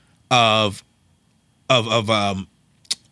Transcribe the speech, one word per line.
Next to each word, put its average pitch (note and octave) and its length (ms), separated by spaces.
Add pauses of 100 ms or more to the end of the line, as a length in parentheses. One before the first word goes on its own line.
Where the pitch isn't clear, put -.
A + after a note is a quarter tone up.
(320)
of, A2 520 (840)
of, A#2 180
of, A2 220
um, G2+ 380 (640)